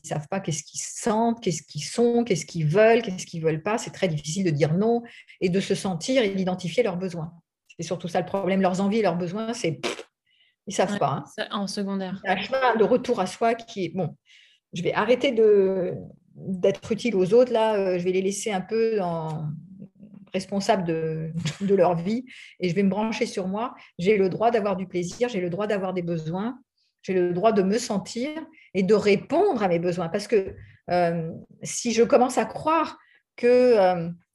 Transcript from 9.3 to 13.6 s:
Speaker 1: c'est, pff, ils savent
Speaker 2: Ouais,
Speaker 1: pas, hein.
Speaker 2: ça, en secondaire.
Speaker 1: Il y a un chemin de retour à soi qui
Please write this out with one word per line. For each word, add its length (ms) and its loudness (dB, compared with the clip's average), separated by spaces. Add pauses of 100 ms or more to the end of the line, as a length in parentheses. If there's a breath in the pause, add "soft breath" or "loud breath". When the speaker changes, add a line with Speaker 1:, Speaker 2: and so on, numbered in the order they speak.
Speaker 1:
c'est, 180 -2
pff, 320 -6 (640)
ils 80 -10
savent 180 0
Speaker 2:
Ouais, 60 -2
Speaker 1:
pas, 120 2
hein. 140 -4 (100)
Speaker 2:
ça, 180 -8
en 160 -4
secondaire. 560 -6
Speaker 1:
Il 20 -10
y 40 0
a 60 0
un 60 -2
chemin 340 2
de 80 6
retour 360 2
à 60 0
soi 280 0
qui 320 -6